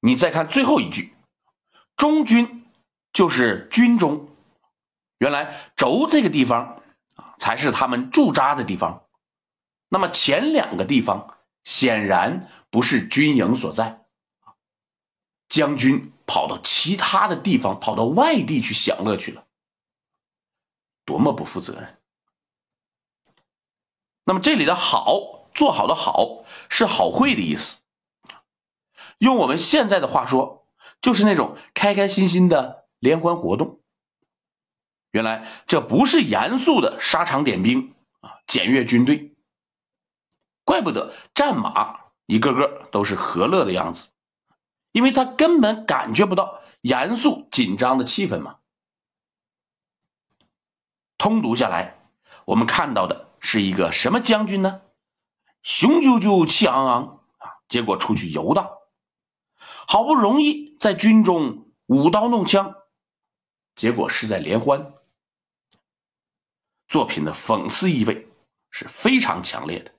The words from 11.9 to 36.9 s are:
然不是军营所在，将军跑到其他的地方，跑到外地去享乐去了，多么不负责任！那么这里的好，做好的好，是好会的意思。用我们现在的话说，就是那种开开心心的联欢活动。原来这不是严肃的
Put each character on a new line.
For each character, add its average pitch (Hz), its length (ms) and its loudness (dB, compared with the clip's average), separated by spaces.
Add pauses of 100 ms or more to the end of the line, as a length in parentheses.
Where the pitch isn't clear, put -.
然 98 460 -2 (180)
不 117 120 0
是 113 260 -2
军 147 300 2
营 107 180 2
所 123 160 -6
在， - 340 -6 (1400)
将 147 300 0
军 131 340 0 (140)
跑 - 220 -2
到 - 100 -8
其 - 400 -2
他 202 300 0
的 185 100 -2
地 180 200 0
方， 98 220 -2
跑 107 160 -4
到 117 100 0
外 240 360 2
地 139 180 -2
去 110 140 -4
享 - 320 -2
乐 107 100 0
去 - 160 -10
了， - 160 -20 (1600)
多 71 120 -6
么 139 140 2
不 - 140 -8
负 - 160 -10
责 - 180 -12
任！ - 220 -20 (2250)
那 185 80 0
么 190 80 0
这 294 140 2
里 160 100 0
的 170 100 2
好， - 800 -2
做 285 180 2
好 - 160 -2
的 156 80 0
好， - 480 -4 (260)
是 - 160 0
好 92 240 0
会 254 260 0
的 107 60 -4
意 78 140 -2
思。 - 240 -10 (1400)
用 247 180 4
我 160 100 2
们 143 100 0
现 240 300 2
在 190 140 2
的 135 60 -2
话 127 180 -2
说， 131 420 -2 (320)
就 254 140 2
是 196 100 4
那 208 100 4
种 139 240 -2 (160)
开 202 220 0
开 196 100 2
心 196 220 2
心 180 220 4
的 143 400 -2 (100)
联 143 180 2
欢 170 200 0
活 170 180 -2
动。 - 260 -6 (1300)
原 110 120 0
来 110 240 -6 (180)
这 160 140 2
不 151 260 2
是 294 160 4
严 135 360 -2
肃 262 240 2
的 - 180 -2